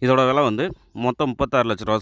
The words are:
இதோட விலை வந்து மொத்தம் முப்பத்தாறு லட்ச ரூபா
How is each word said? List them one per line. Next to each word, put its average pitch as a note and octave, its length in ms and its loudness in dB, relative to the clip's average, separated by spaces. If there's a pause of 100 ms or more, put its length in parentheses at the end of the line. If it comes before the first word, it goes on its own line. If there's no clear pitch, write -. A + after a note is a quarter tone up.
இதோட C3 220 4
விலை C3+ 220 2
வந்து A2 160 -2 (400)
மொத்தம் B2+ 260 -2
முப்பத்தாறு B2 380 0
லட்ச G#2+ 180 -4
ரூபா G#2+ 160 0